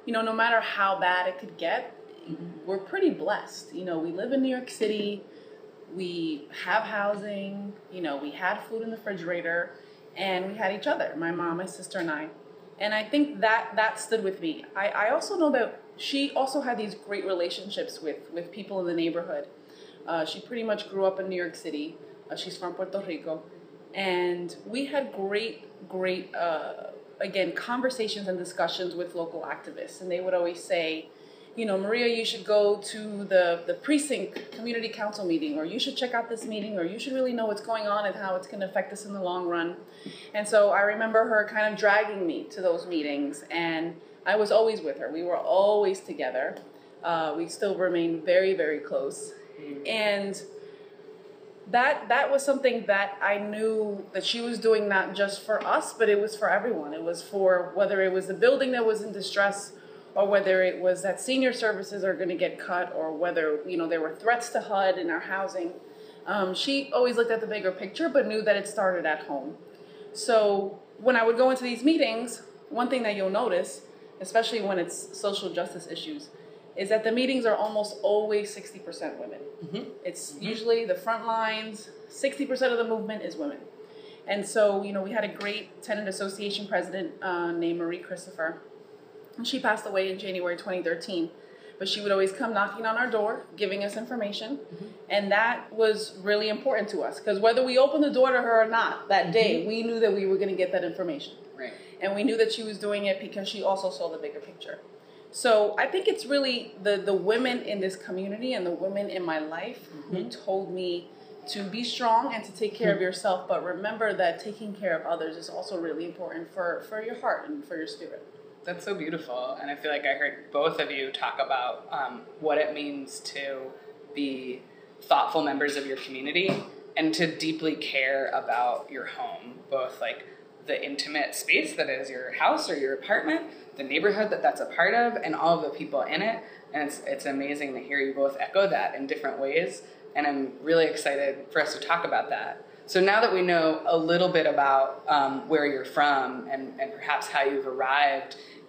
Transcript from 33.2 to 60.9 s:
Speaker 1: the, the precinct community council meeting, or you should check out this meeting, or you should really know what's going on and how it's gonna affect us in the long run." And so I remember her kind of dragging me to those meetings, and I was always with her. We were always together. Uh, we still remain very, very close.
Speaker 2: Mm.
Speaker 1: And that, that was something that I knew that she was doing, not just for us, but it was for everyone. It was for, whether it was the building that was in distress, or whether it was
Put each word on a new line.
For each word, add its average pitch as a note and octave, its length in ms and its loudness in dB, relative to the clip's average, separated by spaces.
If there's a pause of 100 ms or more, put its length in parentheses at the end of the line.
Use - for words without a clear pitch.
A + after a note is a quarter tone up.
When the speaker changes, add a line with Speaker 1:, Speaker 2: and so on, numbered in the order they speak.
Speaker 1:
the, F3 420 6
the F3 80 -2
precinct C4 800 -2
community A3+ 360 -4
council G#3+ 340 -6
meeting, D#3 360 0
or D#3 60 -2
you F#3 120 -6
should C#4 180 -2
check B3 200 -2
out A#3 120 0
this A#3 180 -6
meeting, G#3+ 340 -4
or E3+ 40 0
you F#3+ 140 -4
should C4 160 -6
really B3+ 180 2
know A#3 140 0
what's G#3 160 -2
going A3 240 -2
on G#3 220 2
and F#3+ 80 -2
how G3 200 -2
it's F#3 120 -6
gonna G3 180 -6
affect F#3 260 -2
us G#3 140 -10
in G3+ 80 -10
the G3 80 -6
long F3+ 260 -2
run." E3+ 280 0 (580)
And G#3 140 -2
so G#3 240 8
I F#3+ 100 6
remember A3 460 4
her G#3+ 200 4
kind G#3+ 240 2
of G3+ 80 -4
dragging G#3 460 4
me D3 200 -2
to - 140 -12
those F3 280 2
meetings, D3 640 -2
and E3 460 -2 (280)
I F#3 100 4
was G#3+ 160 2
always G#3+ 300 4
with D#3 160 -4
her. A#2+ 160 -6
We E3 80 -4
were F3 160 0
always G3 600 4
together. C#3+ 580 -4 (460)
Uh, D#3+ 340 0
we E3 100 -4
still G3 300 -2
remain E3+ 480 0
very, F#3 300 6
very D#3 240 0
close. C#3 540 -4 (280)
Speaker 2:
Mm. C#3+ 260 -10
Speaker 1:
And G3+ 540 0 (1300)
that, A#3+ 400 4
that B3+ 220 4
was C#4 120 4
something B3+ 440 2
that G3+ 340 2
I G3+ 160 4
knew G#3 760 -2
that F#3 120 -2
she A#3 160 -2
was A#3 180 -4
doing, G#3+ 300 4
not F#3+ 260 2
just G3 300 0
for G#3+ 200 2
us, C#4 280 2
but A3+ 160 4
it G3+ 100 6
was G#3+ 160 0
for G3 140 2
everyone. F3+ 440 0
It E3 100 -6
was E3+ 180 -4
for, F#3 520 4
whether G3 280 4
it F#3+ 100 6
was F#3 160 0
the F#3+ 60 -4
building B3+ 380 6
that A#3+ 140 2
was G#3+ 160 4
in G#3+ 120 -8
distress, G3 580 0 (440)
or G3 120 4
whether G3 340 6
it F#3 180 2
was F3+ 240 2